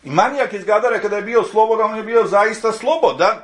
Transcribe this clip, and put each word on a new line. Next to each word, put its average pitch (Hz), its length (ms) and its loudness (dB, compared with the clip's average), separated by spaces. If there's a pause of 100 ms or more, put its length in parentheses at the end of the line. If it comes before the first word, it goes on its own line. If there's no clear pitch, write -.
I 135 60 -14
manijak 226 420 0
iz 196 120 -10
Gadara, 220 360 0
kada 202 160 -4
je 202 60 -6
bio 226 200 0
slobodan, 220 480 0
on 214 60 -8
je 220 60 -8
bio 226 240 2
zaista 214 460 0
slobodan, 220 720 0